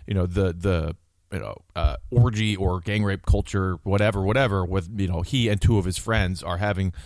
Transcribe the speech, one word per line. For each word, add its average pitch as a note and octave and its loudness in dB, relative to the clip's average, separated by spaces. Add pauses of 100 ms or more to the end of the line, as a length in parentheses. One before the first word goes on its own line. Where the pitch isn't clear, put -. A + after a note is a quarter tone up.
you - -4
know, F#2 2
the, F#2 0
the, E2+ -2 (380)
you F#2+ -6
know, G#1 -10 (180)
uh, - 0 (140)
orgy A2 4
or F#2 0
gang G#2 -2
rape G2 -2
culture, F#2+ 0
whatever, G2+ 2
whatever, G2+ 2
with, F2+ -4 (100)
you G2 0
know, E2+ -2
he A#2 0
and G#2 2
two G#2 4
of F2+ 0
his F#2 -2
friends G2 0
are F2+ -4
having F#2+ 0 (140)